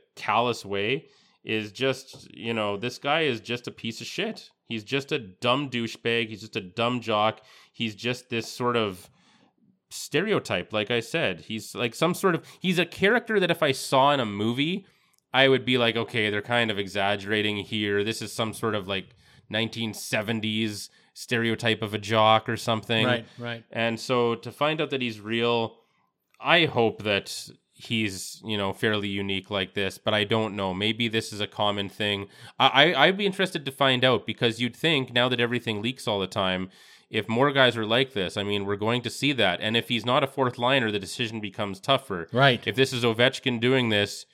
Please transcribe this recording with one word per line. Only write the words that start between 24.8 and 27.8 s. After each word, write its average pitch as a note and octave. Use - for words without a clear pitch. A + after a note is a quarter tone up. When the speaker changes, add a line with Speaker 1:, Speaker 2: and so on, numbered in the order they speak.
Speaker 1:
that C3
he's A2
real, A#2
I D#3
hope A2+
that -
he's, G#2+